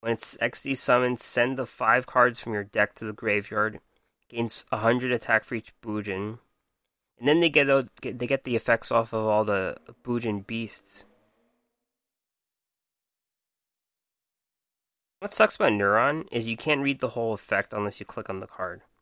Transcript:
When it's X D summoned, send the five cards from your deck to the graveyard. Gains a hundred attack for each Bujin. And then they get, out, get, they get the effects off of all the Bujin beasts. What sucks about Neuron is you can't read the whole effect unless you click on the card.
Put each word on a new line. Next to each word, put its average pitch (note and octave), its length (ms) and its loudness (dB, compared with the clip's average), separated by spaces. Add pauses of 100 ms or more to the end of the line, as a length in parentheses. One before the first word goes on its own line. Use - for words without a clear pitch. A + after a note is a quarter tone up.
When A2+ 120 0
it's - 280 -2
X A#2+ 220 -2
D C#3 120 -2
summoned, B2+ 440 4
send B2 380 0
the B2+ 100 -4
five B2 400 2
cards B2 340 4
from A#2+ 120 -8
your G#2 100 -2
deck G#2 340 0
to - 80 -10
the G#2+ 100 -6
graveyard. G#2+ 680 -2 (480)
Gains A#2 440 -4
a A#2 60 -2
hundred B2 340 2
attack A2+ 320 2
for - 100 -10
each - 260 -8
Bujin. G#2 600 -6 (760)
And A#2+ 120 -2
then D#3 100 6
they E3+ 100 4
get, C#3+ 220 2
out, C3+ 160 4 (140)
get, B2 180 -8
they B2 80 -4
get C3+ 160 -2
the B2 140 -2
effects A2+ 340 0
off A#2 220 2
of A2 120 -2
all G#2+ 200 2
the F#2+ 320 -2 (260)
Bujin A2+ 420 -2
beasts. - 600 -10 (4000)
What G3 120 -10
sucks - 220 4
about D3 200 2
Neuron A2 580 4
is A2+ 160 -2
you A2+ 80 -4
can't C#3+ 260 0
read C#3 160 -2
the A#2+ 120 -2
whole A#2 240 -2
effect - 380 -2
unless G#2 280 -4
you G#2 60 -14
click - 220 -12
on F#2+ 120 -6
the F#2+ 80 -14
card. F2+ 320 -10 (220)